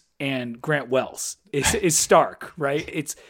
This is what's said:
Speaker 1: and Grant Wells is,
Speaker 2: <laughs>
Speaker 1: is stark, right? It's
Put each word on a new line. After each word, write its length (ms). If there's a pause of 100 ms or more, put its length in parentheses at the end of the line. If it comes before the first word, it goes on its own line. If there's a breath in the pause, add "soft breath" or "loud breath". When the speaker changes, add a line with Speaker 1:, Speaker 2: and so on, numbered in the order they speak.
(180)
Speaker 1:
and 440
Grant 260
Wells 480 (160)
is, 240
Speaker 2:
<laughs> 0
Speaker 1:
is 220
stark, 600
right? 340
It's 240 (140)